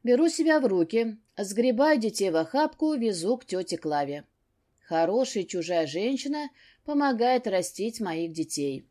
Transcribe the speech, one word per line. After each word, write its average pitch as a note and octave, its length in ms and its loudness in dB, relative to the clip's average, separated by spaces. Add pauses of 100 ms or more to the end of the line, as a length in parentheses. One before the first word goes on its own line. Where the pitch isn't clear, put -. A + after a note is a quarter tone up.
Беру B3 280 4
себя D#4 320 2
в C4 40 0
руки, G#3+ 520 0 (180)
сгребаю A#3 640 2
детей G3+ 320 0
в D#3+ 60 2
охапку, D#4 560 0
везу A3 420 0
к B3 80 -16
тёте F3+ 340 -6
Клаве. D3 460 -4 (640)
Хорошая F#3+ 560 0
чужая E3+ 440 -2
женщина C4+ 600 -4 (360)
помогает B3+ 600 2
растить G3 540 -4
моих E3+ 320 -4
детей. D3 600 -6